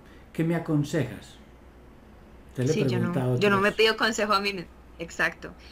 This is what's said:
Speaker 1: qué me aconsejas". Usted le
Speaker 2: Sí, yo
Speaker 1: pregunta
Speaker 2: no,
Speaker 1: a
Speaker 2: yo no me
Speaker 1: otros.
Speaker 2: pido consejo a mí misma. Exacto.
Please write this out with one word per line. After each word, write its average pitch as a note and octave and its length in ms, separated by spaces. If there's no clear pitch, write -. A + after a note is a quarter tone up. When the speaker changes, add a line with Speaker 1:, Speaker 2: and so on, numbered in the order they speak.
Speaker 1:
qué D#3+ 100
me E3 120
aconsejas". D3+ 800
Usted B2 160
le D3+ 60
Speaker 2:
Sí, A3 120
yo A#2+ 140
Speaker 1:
pregunta - 0
Speaker 2:
no, B2+ 240
Speaker 1:
a B2+ 100
Speaker 2:
yo G3+ 160
no G3 100
me G3+ 120
Speaker 1:
otros. - 20
Speaker 2:
pido A3 240
consejo A3 360
a G3 80
mí G3+ 120
misma. F3 160
Exacto. E3+ 600